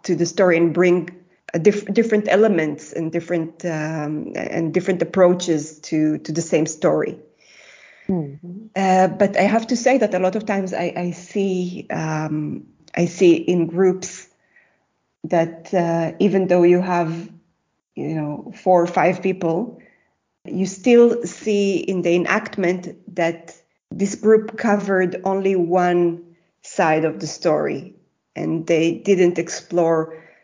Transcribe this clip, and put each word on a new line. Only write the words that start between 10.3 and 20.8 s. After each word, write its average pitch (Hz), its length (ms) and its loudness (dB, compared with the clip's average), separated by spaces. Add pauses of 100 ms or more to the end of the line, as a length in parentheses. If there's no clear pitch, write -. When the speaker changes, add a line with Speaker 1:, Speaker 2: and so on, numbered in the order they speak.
Speaker 1:
of 220 100 -4
times 196 280 -4
I, 175 220 -4
I 175 160 -4
see, 180 800 -4
um, 156 760 -4 (300)
I 175 100 2
see 175 300 4
in 170 320 0
groups 185 600 -2 (960)
that, 165 500 -2
uh, 170 460 0
even 190 280 2
though 175 160 4
you 180 180 6
have, 170 500 -4 (640)
you 151 200 -6
know, 147 360 -8 (100)
four 185 200 4
or 175 60 2
five 175 340 0
people, 185 580 -4 (640)
you 185 220 -4
still 240 580 4